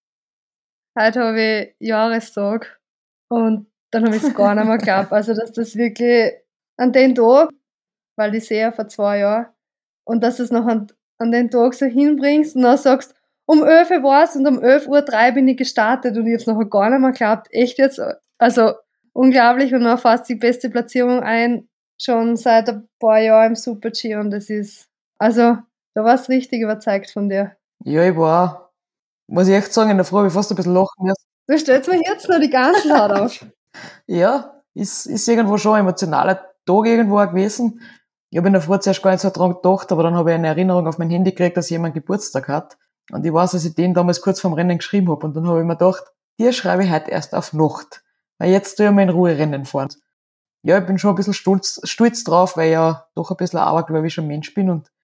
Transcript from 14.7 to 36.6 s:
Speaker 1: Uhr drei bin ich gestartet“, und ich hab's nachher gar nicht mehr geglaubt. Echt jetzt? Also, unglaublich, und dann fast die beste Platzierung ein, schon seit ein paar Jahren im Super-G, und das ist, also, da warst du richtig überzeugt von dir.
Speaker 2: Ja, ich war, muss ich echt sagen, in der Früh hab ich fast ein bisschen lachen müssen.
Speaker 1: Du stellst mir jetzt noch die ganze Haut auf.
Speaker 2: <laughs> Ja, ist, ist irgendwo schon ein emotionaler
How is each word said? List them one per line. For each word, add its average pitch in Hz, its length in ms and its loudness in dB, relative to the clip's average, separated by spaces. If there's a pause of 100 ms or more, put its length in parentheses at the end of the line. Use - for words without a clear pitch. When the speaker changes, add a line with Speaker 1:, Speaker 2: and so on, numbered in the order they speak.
Speaker 1:
Uhr 285 140 2
drei 247 300 2
bin 262 160 2
ich 262 100 2
gestartet“, 247 600 -2
und 226 100 -2
ich 233 60 0
hab's 233 140 -4
nachher 220 180 0
gar 208 240 0
nicht 269 100 2
mehr 262 120 2
geglaubt. 220 400 -2
Echt 247 260 0
jetzt? 269 240 0 (360)
Also, 233 360 2 (400)
unglaublich, 254 600 4
und 247 100 0
dann 240 140 2
fast 240 320 0
die 247 60 -6
beste 240 340 -2
Platzierung 247 520 -2
ein, 233 460 -2 (340)
schon 233 340 -2
seit 226 340 2
ein 214 180 -8 (120)
paar 220 200 2
Jahren 220 320 4
im 226 40 -4
Super-G, 220 600 -8
und 208 160 -4
das 208 180 -10
ist, 208 380 -10 (320)
also, 233 380 2 (360)
da 214 100 -4
warst 247 240 2
du 254 60 -2
richtig 254 280 -2
überzeugt 214 500 -4
von 202 180 -4
dir. 196 260 -4 (280)
Speaker 2:
Ja, 151 200 0
ich 180 140 2
war, 165 560 0 (540)
muss 185 200 0
ich 190 60 4
echt 202 180 0
sagen, 220 200 2
in 196 60 2
der 185 80 0
Früh 196 140 -2
hab 202 80 2
ich 170 60 -2
fast 202 180 -4
ein 190 40 -4
bisschen 180 180 -2
lachen 185 320 0
müssen. 190 180 -4 (240)
Speaker 1:
Du 302 100 2
stellst 269 320 0
mir 359 140 0
jetzt 381 240 -6
noch 349 120 2
die 302 100 2
ganze 302 480 2
Haut 208 140 2
auf. 202 400 -4
Speaker 2:
<laughs> - 40 -20 (500)
Ja, 208 560 -2 (120)
ist, - 320 -10
ist - 220 -6
irgendwo 226 300 2
schon 214 160 0
ein 214 80 2
emotionaler 180 540 0 (300)